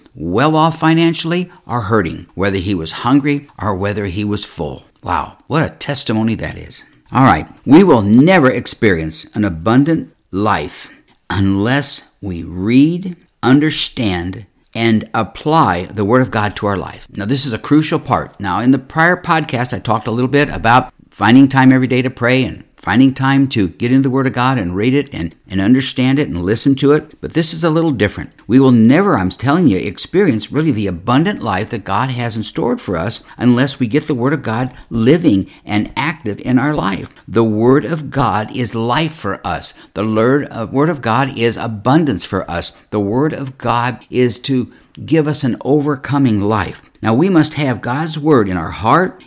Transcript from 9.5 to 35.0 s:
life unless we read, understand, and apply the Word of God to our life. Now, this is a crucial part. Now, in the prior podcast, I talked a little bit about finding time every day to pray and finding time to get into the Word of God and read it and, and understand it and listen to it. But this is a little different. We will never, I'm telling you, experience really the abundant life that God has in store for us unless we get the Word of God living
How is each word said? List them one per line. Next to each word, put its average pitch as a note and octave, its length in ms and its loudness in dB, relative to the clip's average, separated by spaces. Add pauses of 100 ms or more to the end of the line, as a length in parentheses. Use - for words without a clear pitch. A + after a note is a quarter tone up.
life F#2+ 560 -4 (400)
unless G2 760 0 (180)
we F2+ 200 -8
read, C#3 720 0 (260)
understand, A2+ 1040 0 (260)
and A2+ 400 0
apply A2+ 760 0
the G#2 180 -4
Word B2 180 2
of C3 80 -4
God G#2 240 -2
to G#2 120 -6
our G2+ 100 -2
life. - 360 -10
Now, G2+ 120 -8
this C3 200 -2
is B2 80 -6
a A2 60 -4
crucial D#3 400 2
part. - 400 -4
Now, G2 220 -4
in B2 100 2
the B2 80 4
prior E3 380 0
podcast, D3+ 580 -4
I F#2 60 -6
talked A2+ 260 -2
a A2 60 -4
little B2 160 0
bit C#3+ 200 2
about A2+ 440 2 (180)
finding B2 380 6
time C3 240 6
every B2+ 160 2
day B2 140 0
to B2 80 -4
pray B2 340 0
and D#2+ 180 -10 (140)
finding C3 360 4
time C3+ 340 2
to G#2+ 220 0
get A#2+ 240 -4
into C3+ 120 4
the C3 60 0
Word C3 160 0
of A#2 60 -2
God B2+ 240 0
and F2+ 180 -4
read A#2 200 0
it C#3+ 180 -2
and, - 220 -8 (120)
and F#2+ 140 -4
understand C3 580 2
it D3 100 -2
and E2+ 140 -6
listen A#2+ 340 2
to C#3+ 160 4
it. - 280 -2
But - 140 -8
this D#3+ 180 -2
is D#3+ 100 -8
a E3+ 60 2
little D#3+ 220 0
different. G2+ 400 -4 (160)
We A#2+ 120 4
will C3+ 140 6
never, C3 460 4
I'm F#2 100 0
telling D3+ 400 2
you, F#2+ 80 2
experience A2 760 -2
really D3 220 -2
the G#2 140 -2
abundant A#2 560 -2
life G#2 280 -4
that G#2+ 140 -8
God G#2 240 -2
has A#2+ 300 -6
in G#2+ 40 -4
store B3 360 -4
for F#2 180 -6
us F#2 260 -4 (140)
unless B2 420 0
we B2+ 80 -2
get C3+ 200 -2
the D3+ 80 -2
Word B2+ 180 -2
of D#3 100 -4
God B2 300 -4 (160)
living A#2 640 2 (160)